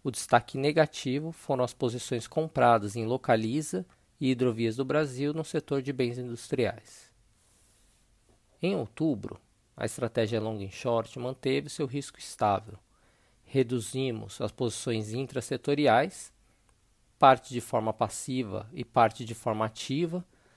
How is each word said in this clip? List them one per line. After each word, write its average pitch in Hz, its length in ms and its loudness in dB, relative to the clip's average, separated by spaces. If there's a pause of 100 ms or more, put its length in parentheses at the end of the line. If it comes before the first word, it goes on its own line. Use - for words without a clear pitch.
O 139 80 -2
destaque - 460 2
negativo 147 720 0
foram 135 320 -2
as 123 120 -2
posições 120 520 -4
compradas 117 720 2
em 113 80 -4
Localiza 123 800 0 (340)
e 131 120 2
Hidrovias 117 460 2
do 135 100 -2
Brasil 143 480 -2
no 156 100 -4
setor 143 380 -4
de 135 100 -6
bens 123 240 0
industriais. 123 960 -4 (1500)
Em 180 120 0
outubro, 139 640 -2 (380)
a 117 80 -4
estratégia 113 560 0
long 107 240 -4
and 92 60 -10
short 117 480 -2
manteve 135 500 -2
seu - 160 -6
risco 135 340 -8
estável. 101 600 0 (640)
Reduzimos 123 960 -2
as 113 100 -2
posições 110 600 -2
intrasetoriais, 139 1200 0 (840)
parte 131 340 8
de 120 80 -4
forma 110 320 -2
passiva 107 800 -4
e - 100 -10
parte 117 440 4
de 113 80 -10
forma 110 320 -2
ativa, 165 580 -4 (320)